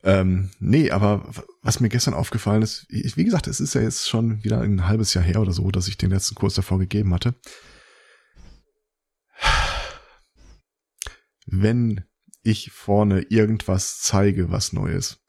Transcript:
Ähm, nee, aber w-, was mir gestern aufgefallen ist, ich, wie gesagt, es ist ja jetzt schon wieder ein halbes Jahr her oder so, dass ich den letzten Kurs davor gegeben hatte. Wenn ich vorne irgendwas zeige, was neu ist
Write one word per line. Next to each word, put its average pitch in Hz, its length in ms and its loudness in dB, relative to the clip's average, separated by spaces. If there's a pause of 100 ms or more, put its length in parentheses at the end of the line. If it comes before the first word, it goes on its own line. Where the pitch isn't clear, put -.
Ähm, 95 480 2 (100)
nee, 120 300 4
aber 101 340 2 (120)
w-, - 60 -16 (200)
was - 180 -2
mir 117 80 2
gestern 117 260 0
aufgefallen 107 480 0
ist, - 260 -6
ich, - 280 -6
wie 160 80 2
gesagt, 202 220 0
es - 140 -6
ist 147 140 -4
ja 120 80 2
jetzt - 260 -2
schon 113 360 0
wieder 110 160 0
ein 95 260 2
halbes 107 280 2
Jahr 90 100 2
her 90 160 2
oder 92 120 2
so, 95 180 -2
dass 92 180 -2
ich 95 100 -10
den 98 120 0
letzten 95 240 -2
Kurs - 200 -2
davor 95 240 -2
gegeben 95 340 0
hatte. 120 220 0 (4000)
Wenn 107 580 0 (380)
ich - 280 -2
vorne 101 520 2
irgendwas 107 800 0
zeige, 95 500 2
was 101 220 -4
neu 95 200 -4
ist - 360 -6